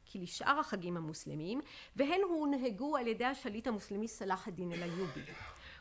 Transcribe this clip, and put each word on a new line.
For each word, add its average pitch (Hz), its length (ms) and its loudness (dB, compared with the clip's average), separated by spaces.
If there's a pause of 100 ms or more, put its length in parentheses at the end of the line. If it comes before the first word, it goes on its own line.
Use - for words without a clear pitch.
כי - 140 -8
לשאר 254 400 4
החגים 175 380 0
המוסלמיים, 160 640 -2 (340)
והן 311 340 6
הונהגו 285 680 2
על 240 100 0
ידי 226 180 2
השליט 247 420 -2
המוסלמי 214 400 0
סלאח 196 400 -2
א-דין 175 240 -2
אל-איובי. 170 500 -2 (600)